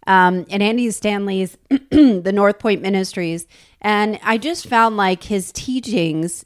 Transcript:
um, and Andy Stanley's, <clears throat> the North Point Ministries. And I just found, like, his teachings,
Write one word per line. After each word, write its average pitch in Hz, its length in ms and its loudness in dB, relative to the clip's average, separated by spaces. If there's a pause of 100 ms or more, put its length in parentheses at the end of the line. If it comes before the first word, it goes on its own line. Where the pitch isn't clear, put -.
um, 180 440 4
and 196 120 -2
Andy 226 280 0
Stanley's, 196 720 -4
<clears throat> - 280 -4
the 202 420 4
North 202 260 2
Point 208 240 0
Ministries. 185 640 -4 (360)
And 208 400 0
I 226 160 0
just 311 280 -6
found, 226 300 2
like, 185 280 -2
his 196 280 -6
teachings, 175 920 -4